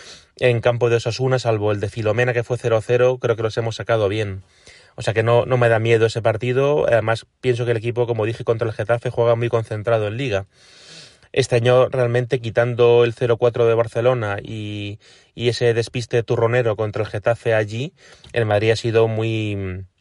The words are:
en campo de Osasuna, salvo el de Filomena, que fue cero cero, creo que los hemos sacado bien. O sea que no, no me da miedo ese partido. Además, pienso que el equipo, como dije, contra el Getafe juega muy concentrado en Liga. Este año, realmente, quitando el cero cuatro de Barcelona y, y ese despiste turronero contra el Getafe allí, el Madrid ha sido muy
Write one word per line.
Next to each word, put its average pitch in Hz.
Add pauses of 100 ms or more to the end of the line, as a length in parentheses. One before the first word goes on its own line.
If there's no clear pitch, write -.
(360)
en 120
campo 120
de 117
Osasuna, 127
salvo 110
el 107
de 101
Filomena, 113
que 117
fue 120
cero 113
cero, 123
creo 117
que 113
los 110
hemos 113
sacado 110
bien. 101 (540)
O -
sea 110
que 110
no, 117
no 127
me 120
da 113
miedo 113
ese 113
partido. 123
Además, 113 (140)
pienso 123
que 120
el 117
equipo, 117
como 110
dije, 113
contra 117
el 107
Getafe 117
juega 117
muy 120
concentrado 113
en 107
Liga. 104 (840)
Este 127
año, 123
realmente, 123
quitando 120
el 117
cero 117
cuatro 120
de 117
Barcelona 113
y, 104 (340)
y 117
ese 117
despiste 117
turronero 113
contra 107
el 101
Getafe 113
allí, 110 (400)
el 117
Madrid 107
ha 113
sido 113
muy 107 (160)